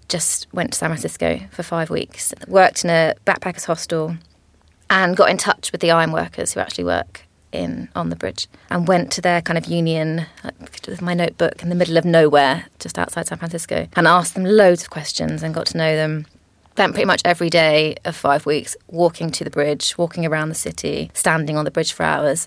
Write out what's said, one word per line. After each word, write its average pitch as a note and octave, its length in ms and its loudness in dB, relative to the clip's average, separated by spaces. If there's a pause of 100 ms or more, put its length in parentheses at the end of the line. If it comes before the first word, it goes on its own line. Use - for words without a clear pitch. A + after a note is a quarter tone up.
just - 440 -4
went F3 200 -6
to - 60 -4
San D#3+ 120 -2
Francisco D3+ 500 -4 (120)
for F3 100 -10
five E3 260 -4
weeks, - 460 -6 (140)
worked F#3 340 4
in F3 80 -2
a D#3+ 240 2 (120)
backpackers - 380 -4
hostel E3 520 -4 (720)
and F#3+ 260 2
got - 140 6
in F#3+ 60 0
touch - 340 -2
with F3 100 -8
the E3 120 4
iron E3 180 4
workers - 420 -4
who - 60 -6
actually F2+ 240 -6
work F2 400 -4 (300)
in, - 420 -6
on E3+ 160 -4
the E3+ 60 -6
bridge - 300 -8 (240)
and F3 180 0
went F3+ 240 2
to - 80 -4
their F3 200 2
kind E3 160 -2
of E3+ 100 -4
union, D#3+ 600 -2 (160)
like, - 120 -10 (320)
with F3+ 140 -12
my F3 140 -4
notebook E3+ 480 -2
in E3+ 60 -4
the F3+ 60 0
middle E3+ 220 2
of D#3+ 80 4
nowhere, D3 640 6 (120)
just - 200 -12
outside E3+ 280 -4
San D#3+ 120 -8
Francisco, E3 560 -6
and E3+ 120 4
asked E3+ 280 4
them F#3 100 -2
loads F#3+ 380 6
of - 80 -16
questions D#3 520 -6
and D#3+ 120 -4
got D#3+ 120 -6
to - 120 -4
know D#3+ 160 2
them, D#3 320 -2 (520)
spent - 160 4
pretty G#3 120 0
much - 180 2
every E3+ 260 2
day D#3 540 4
of - 100 -6
five C#3+ 320 0
weeks D3 300 -2 (100)
walking E3 460 0
to - 100 -6
the D#3+ 80 -8
bridge, D3 480 -2
walking E3+ 260 -2
around D#3 240 -2
the D#3+ 60 -6
city, - 580 -6
standing D#3 440 0
on D3+ 80 0
the D3+ 80 -4
bridge D#3+ 200 -2
for E3 120 -4
hours. D3+ 420 0